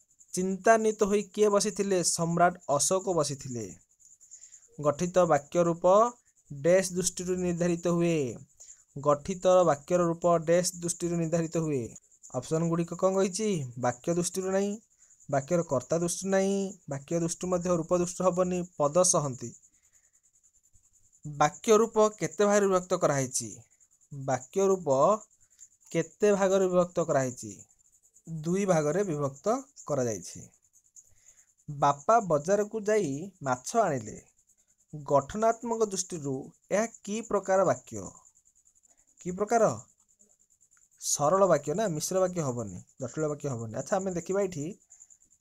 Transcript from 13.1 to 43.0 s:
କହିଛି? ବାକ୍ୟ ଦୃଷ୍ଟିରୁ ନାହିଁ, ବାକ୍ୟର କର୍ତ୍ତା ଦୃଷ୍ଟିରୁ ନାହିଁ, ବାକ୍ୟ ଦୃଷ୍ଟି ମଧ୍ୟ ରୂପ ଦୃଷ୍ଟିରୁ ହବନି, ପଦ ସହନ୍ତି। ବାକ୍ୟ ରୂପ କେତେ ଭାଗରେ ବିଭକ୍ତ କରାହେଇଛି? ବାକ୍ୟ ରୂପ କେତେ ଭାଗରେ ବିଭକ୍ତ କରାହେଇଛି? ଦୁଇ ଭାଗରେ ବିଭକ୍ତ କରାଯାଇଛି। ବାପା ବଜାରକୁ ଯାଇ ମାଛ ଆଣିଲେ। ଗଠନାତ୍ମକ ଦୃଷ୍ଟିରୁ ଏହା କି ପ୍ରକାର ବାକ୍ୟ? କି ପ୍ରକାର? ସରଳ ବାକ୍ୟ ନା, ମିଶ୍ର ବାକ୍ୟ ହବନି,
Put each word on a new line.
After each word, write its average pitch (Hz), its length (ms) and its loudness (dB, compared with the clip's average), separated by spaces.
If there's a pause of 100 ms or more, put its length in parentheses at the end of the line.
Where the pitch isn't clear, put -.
କହିଛି? 190 640 -2
ବାକ୍ୟ 123 340 -2
ଦୃଷ୍ଟିରୁ 185 380 -4
ନାହିଁ, 202 300 -2 (500)
ବାକ୍ୟର 143 320 0
କର୍ତ୍ତା 147 340 -2
ଦୃଷ୍ଟିରୁ 175 340 -4
ନାହିଁ, 196 480 0 (100)
ବାକ୍ୟ 143 300 -4
ଦୃଷ୍ଟି 165 280 -4
ମଧ୍ୟ 180 220 -2
ରୂପ 175 280 0
ଦୃଷ୍ଟିରୁ 175 320 -2
ହବନି, 180 340 0 (160)
ପଦ 151 240 4
ସହନ୍ତି। 135 500 0 (1700)
ବାକ୍ୟ 151 500 2
ରୂପ 214 320 4
କେତେ - 360 -2
ଭାଗରେ 202 220 4
ବିଭକ୍ତ 185 280 2
କରାହେଇଛି? 135 600 -2 (580)
ବାକ୍ୟ 139 540 -2
ରୂପ 180 520 2 (720)
କେତେ 170 420 0
ଭାଗରେ 190 340 2
ବିଭକ୍ତ 180 320 0
କରାହେଇଛି? 131 640 -2 (640)
ଦୁଇ 165 360 -2
ଭାଗରେ 165 380 2
ବିଭକ୍ତ 165 600 -2 (240)
କରାଯାଇଛି। 113 640 -4 (1200)
ବାପା 147 500 2
ବଜାରକୁ 202 640 0
ଯାଇ 196 500 -2 (120)
ମାଛ 131 340 -4
ଆଣିଲେ। 131 440 -2 (720)
ଗଠନାତ୍ମକ 214 920 0
ଦୃଷ୍ଟିରୁ 160 640 -6 (200)
ଏହା 202 140 0
କି 220 360 -10
ପ୍ରକାର 196 420 0
ବାକ୍ୟ? - 380 -2 (1200)
କି 175 100 -8
ପ୍ରକାର? 202 480 0 (1200)
ସରଳ 180 460 2
ବାକ୍ୟ 147 280 2
ନା, 214 140 -2
ମିଶ୍ର 180 320 -4
ବାକ୍ୟ 180 220 0
ହବନି, 120 420 -6 (180)